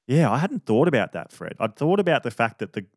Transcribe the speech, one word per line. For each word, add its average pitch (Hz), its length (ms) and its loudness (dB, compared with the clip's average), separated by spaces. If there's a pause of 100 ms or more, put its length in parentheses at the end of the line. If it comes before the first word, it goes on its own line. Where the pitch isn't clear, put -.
Yeah, 139 240 4
I 117 60 2
hadn't 196 280 -4
thought 120 220 4
about 117 240 0
that, - 200 -10
Fred. - 280 -12
I'd 113 160 -4
thought 175 240 2
about 170 240 0
the 120 80 -6
fact 113 280 -2
that 101 140 -10
the, 98 120 -8 (120)